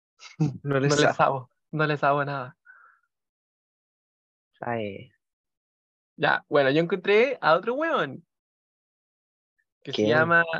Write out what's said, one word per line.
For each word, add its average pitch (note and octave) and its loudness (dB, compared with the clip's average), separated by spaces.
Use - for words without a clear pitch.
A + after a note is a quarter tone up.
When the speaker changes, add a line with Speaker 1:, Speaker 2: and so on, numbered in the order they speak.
Speaker 1:
<laughs> - -6
Speaker 2:
No C#3 0
les C#3 0
Speaker 1:
No D3 2
les D3 4
Speaker 2:
hago. - 0
Speaker 1:
hago, C#3 0
no D3+ -2
les D3 -4
hago C#3+ 0
nada. C#3 -10
Speaker 2:
Ay. A2+ -8
Speaker 1:
Ya, D3 0
bueno, C#3+ 4
yo D3+ 2
encontré G3+ 0
a D#3 4
otro A3+ -2
weón A3+ -4
que C#3+ -10
se - -4
Speaker 2:
¿Quién? G#2+ 2
Speaker 1:
llama E3 4